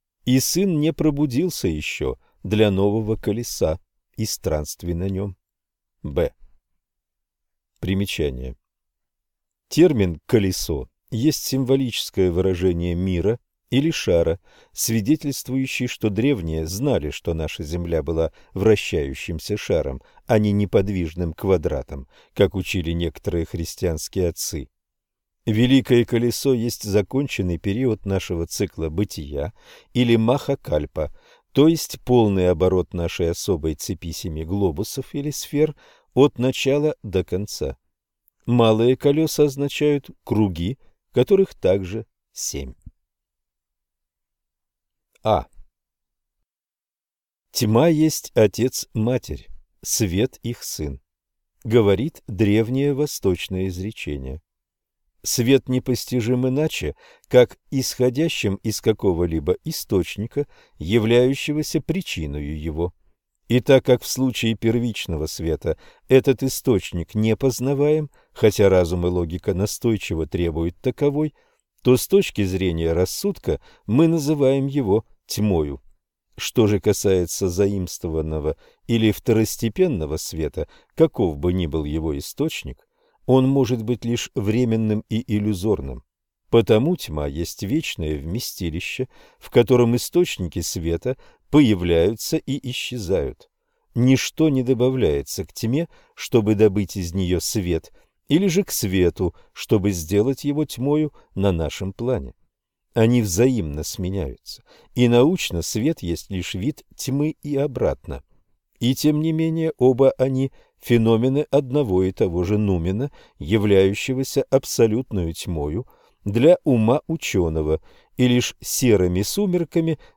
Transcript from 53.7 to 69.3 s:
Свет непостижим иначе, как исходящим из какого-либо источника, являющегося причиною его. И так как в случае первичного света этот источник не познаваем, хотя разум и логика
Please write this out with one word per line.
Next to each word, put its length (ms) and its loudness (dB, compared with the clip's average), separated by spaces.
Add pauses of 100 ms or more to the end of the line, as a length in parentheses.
Свет 420 2
непостижим 800 -2
иначе, 480 -2 (320)
как 320 4 (140)
исходящим 880 -2
из 180 -4
какого-либо 840 0
источника, 800 -4 (320)
являющегося 1000 2
причиною 760 -6
его. 380 -4 (540)
И 100 2
так 260 6
как 180 4
в 40 -12
случае 480 -2
первичного 720 -2
света 520 -4 (280)
этот 380 4
источник 720 -2
не 180 2
познаваем, 720 0 (240)
хотя 360 4
разум 360 4
и 60 2
логика 420 -4